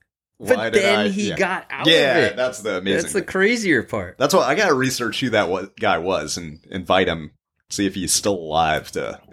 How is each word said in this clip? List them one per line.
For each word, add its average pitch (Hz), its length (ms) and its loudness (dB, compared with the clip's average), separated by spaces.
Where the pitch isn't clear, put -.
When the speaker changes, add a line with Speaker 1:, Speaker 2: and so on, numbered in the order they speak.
Speaker 1:
But 107 180 2
Speaker 2:
Why 110 120 -2
did 208 140 2
Speaker 1:
then 202 160 2
Speaker 2:
I," - 100 0
Speaker 1:
he 202 200 -2
Speaker 2:
yeah. - 60 -4
Speaker 1:
got 185 360 -2
out 139 160 -2
Speaker 2:
Yeah, 156 300 4
Speaker 1:
of 151 80 4
it. 101 100 -2
Speaker 2:
that's 127 240 -2
the 101 180 -4
amazing 95 240 0
Speaker 1:
That's - 120 -6
the 202 80 0
Speaker 2:
thing. - 60 -10
Speaker 1:
crazier 190 560 2
part. 92 360 -8
Speaker 2:
That's 143 160 2
why 165 100 6
I 131 80 0
gotta 180 220 2
research 123 440 -2
who 127 120 -2
that 104 180 2
wa-, 92 180 -4
guy 98 180 2
was 82 400 -2
and 80 220 -12
invite 92 380 2
him, 82 240 -6
see 101 160 0
if 95 80 -4
he's 90 180 -2
still 101 220 0
alive, 78 560 -2
to 65 280 -6